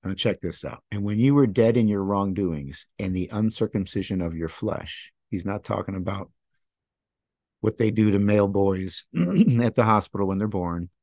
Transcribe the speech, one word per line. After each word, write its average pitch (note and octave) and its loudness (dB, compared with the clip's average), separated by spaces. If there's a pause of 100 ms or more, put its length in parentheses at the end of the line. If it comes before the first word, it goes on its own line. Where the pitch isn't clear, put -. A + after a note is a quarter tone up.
Now F#2+ -4
check G2 -2
this D#2+ -10
out. - -12
"And G2+ -6
when G#2 -2
you C#3 6
were C#3+ 6
dead A2+ 4
in A2+ 4
your G2+ 0
wrongdoings F#2+ -2 (100)
and F#2+ -4
the F2+ -2
uncircumcision G#2 -2
of E2+ -4
your D#2+ -6
flesh," - -8 (160)
he's F#2+ -6
not G2+ -6
talking G2+ -4
about F#2+ -6 (1300)
what G#2+ 0
they A2 2
do G#2+ 4
to G2+ 2
male G2+ 4
boys F#2+ 0
<clears throat> F3 2
at A#2 0
the A#2 4
hospital G2+ 2
when F#2+ 0
they're G#2+ -2
born. F2+ -4 (140)